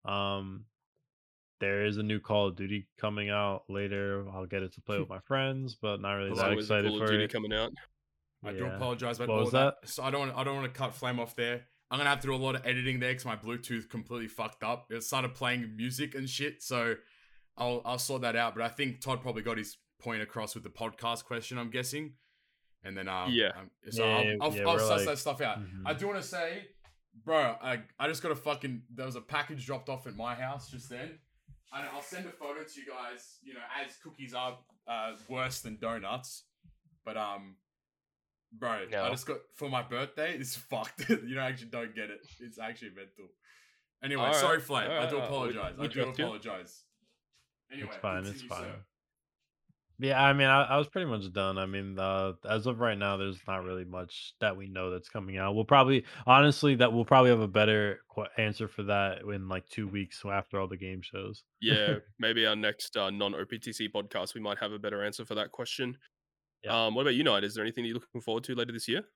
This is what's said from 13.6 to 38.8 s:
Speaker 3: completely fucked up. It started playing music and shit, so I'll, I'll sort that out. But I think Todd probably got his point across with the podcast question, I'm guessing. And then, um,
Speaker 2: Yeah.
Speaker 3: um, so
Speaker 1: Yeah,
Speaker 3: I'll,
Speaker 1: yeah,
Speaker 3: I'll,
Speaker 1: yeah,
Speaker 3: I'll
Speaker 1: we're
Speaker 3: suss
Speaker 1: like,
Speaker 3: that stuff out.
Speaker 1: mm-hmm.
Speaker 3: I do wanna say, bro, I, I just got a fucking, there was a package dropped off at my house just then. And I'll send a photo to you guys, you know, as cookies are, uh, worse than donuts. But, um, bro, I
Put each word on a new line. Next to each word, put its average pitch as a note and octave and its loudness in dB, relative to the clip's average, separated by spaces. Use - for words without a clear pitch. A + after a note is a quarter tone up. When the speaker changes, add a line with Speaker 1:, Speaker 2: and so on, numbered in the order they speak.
Speaker 3:
completely A2+ -8
fucked A2 -8
up. A#2+ -4
It A2+ -4
started B2+ -2
playing B2 -2
music B2+ -4
and C3+ -6
shit, C#3+ -4
so A#2 -2
I'll, B2 -2
I'll B2 -2
sort C3+ -2
that A#2 0
out. A#2 2
But A2+ -2
I A#2 0
think C3 -2
Todd C3 -2
probably A2 -4
got A2+ -2
his G#2 -8
point A2+ -4
across G#2+ -6
with A2+ -12
the - -12
podcast A#2 -6
question, A#2+ -6
I'm A#2+ -6
guessing. B2+ -6
And F#2+ -8
then, F#2+ -6
um, F#2 -2
Speaker 2:
Yeah. G#2+ 4
Speaker 3:
um, F#2 -16
so A2+ 0
Speaker 1:
Yeah, A2 4
Speaker 3:
I'll, G#2+ 4
Speaker 1:
yeah, G#2+ 2
Speaker 3:
I'll, - 2
Speaker 1:
yeah, G2+ -2
Speaker 3:
I'll F#2+ 4
Speaker 1:
we're G#2+ 4
Speaker 3:
suss A2 4
Speaker 1:
like, G2 2
Speaker 3:
that C#3+ 0
stuff C#3 -4
out. A2 -2
Speaker 1:
mm-hmm. F#2+ -8
Speaker 3:
I D3+ 0
do E3+ -2
wanna G3 -4
say, F3 -6
bro, D3 4
I, A#2+ -2
I C#3 0
just D#3+ -4
got D#3+ 0
a - 2
fucking, C3+ -4
there C3 -8
was B2+ -8
a A#2 -8
package D3 -6
dropped C3 -6
off C3 -8
at G#2 -14
my A#2 -4
house C3 -8
just C3 -16
then. C3+ -12
And C#3 -8
I'll C#3+ -8
send F3+ -10
a - -12
photo D3 -10
to C#3+ -16
you C3 -16
guys, B2 -12
you C3 -18
know, A#2+ -14
as - -12
cookies C3 -16
are, B2+ -4
uh, A2+ -4
worse B2+ -4
than A2 -10
donuts. A2+ -6
But, A2 -6
um, G2 -6
bro, A#2 -6
I G#2 -2